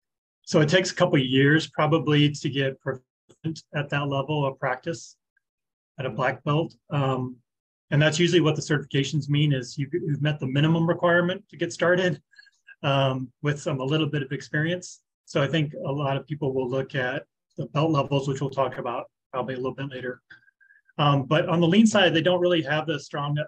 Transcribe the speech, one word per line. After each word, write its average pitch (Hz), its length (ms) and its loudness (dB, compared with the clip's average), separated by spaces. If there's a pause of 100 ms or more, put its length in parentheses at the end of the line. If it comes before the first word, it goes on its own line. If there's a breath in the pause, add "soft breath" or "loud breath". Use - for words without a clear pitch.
(440)
so - 180 2
it 147 80 4
takes 180 220 2
a - 40 -10
couple 180 200 2
of 131 100 2
years 139 420 2
probably 147 640 2
to 147 180 -6
get 135 300 -4
proficient - 840 -12 (120)
at 147 140 -6
that 143 180 -4
level 139 380 -2
of 135 120 -6
practice 131 580 -6 (840)
at 131 60 -6
a 127 40 -4
black 127 340 -4
belt. 156 300 0 (160)
Um, 131 460 -2 (560)
and 147 100 4
that's 156 180 4
usually 175 220 4
what 151 140 2
the 151 60 -8
certifications 143 680 -2
mean, 147 240 2
is 123 240 -6
you've, 139 160 -6
you've 156 280 -4
met 151 180 -2
the 135 80 -4
minimum 160 400 2
requirement 175 600 0
to 165 80 -20
get 170 140 -4
started, 175 500 2 (600 loud breath)
um, 135 500 0 (120)
with 147 180 -2
some, 143 180 -4
a 131 60 -4
little 151 220 0
bit 147 160 -4
of - 80 -12
experience. 160 720 -6 (240)
So 131 160 -2
I 139 60 0
think 151 260 -2 (120)
a 143 60 -4
lot 139 260 -2
of 135 80 -10
people 147 280 -4
will 131 140 -2
look 131 280 -4
at 131 300 -4 (320)
the 160 100 -8
belt 156 240 0
levels, 139 360 0
which 139 140 -4
we'll 139 80 -2
talk 131 300 -2
about 127 260 -6 (260)
probably 127 220 -6
a 127 40 -10
little 123 180 -6
bit 139 160 -8
later. 127 300 -10 (760 soft breath)
Um, 143 280 4
but 160 220 2
on 170 120 2
the 170 80 4
lean 208 180 8
side, 190 280 4
they 160 80 2
don't 180 180 2
really 175 240 2
have 151 240 -2
the 147 120 -4
strong 147 380 -6 (100)